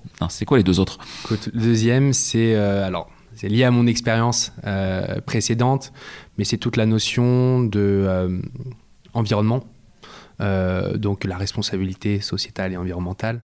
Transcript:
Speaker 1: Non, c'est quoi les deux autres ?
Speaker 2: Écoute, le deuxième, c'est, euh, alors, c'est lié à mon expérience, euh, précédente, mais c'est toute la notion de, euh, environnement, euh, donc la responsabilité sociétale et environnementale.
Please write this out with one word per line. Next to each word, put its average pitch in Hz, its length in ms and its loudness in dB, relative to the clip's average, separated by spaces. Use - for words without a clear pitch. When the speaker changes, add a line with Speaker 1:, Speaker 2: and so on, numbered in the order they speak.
Speaker 1:
Non, 82 80 -2
c'est - 160 -6
quoi 139 140 4
les 101 40 6
deux 90 160 4
autres ? - 180 0
Speaker 2:
Écoute, 107 280 -6
le 117 60 -4
deuxième, 117 540 4
c'est, 113 420 2
euh, 98 300 2
alors, 90 240 -4
c'est 98 140 -6
lié 120 160 4
à 123 60 4
mon 120 140 4
expérience, 117 680 0
euh, 95 600 -2
précédente, 120 640 0
mais 101 80 0
c'est 113 120 -2
toute - 200 -2
la 110 80 4
notion 123 800 2
de, 101 440 2
euh, 92 320 0
environnement, 110 520 0
euh, 92 560 0
donc 101 300 -2
la 95 100 -4
responsabilité 98 880 -4
sociétale - 500 -6
et 92 60 -6
environnementale. 90 720 -4